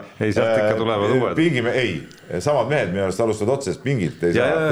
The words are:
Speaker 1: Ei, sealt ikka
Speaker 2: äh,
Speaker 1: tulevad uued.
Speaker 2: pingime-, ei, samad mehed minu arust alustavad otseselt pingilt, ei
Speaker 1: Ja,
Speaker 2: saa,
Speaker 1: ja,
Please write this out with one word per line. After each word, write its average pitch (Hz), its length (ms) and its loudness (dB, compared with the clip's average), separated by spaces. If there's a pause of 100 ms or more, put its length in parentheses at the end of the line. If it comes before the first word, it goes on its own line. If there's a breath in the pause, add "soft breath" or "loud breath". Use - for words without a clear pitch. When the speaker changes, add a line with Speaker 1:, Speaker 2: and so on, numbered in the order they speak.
(160 loud breath)
Speaker 1:
Ei, 107 160 0
sealt 113 240 2
ikka 107 160 2
Speaker 2:
äh, 110 60 0
Speaker 1:
tulevad 110 340 0
uued. 113 240 2
Speaker 2:
pingime-, 123 400 2
ei, 90 640 -4
samad 131 300 0
mehed 117 240 0
minu 98 100 -2
arust 95 160 -2
alustavad 107 380 0
otseselt - 260 -6
pingilt, 107 400 -2
ei 87 80 2
Speaker 1:
Ja, 117 140 2
Speaker 2:
saa, 156 160 0
Speaker 1:
ja, 156 80 2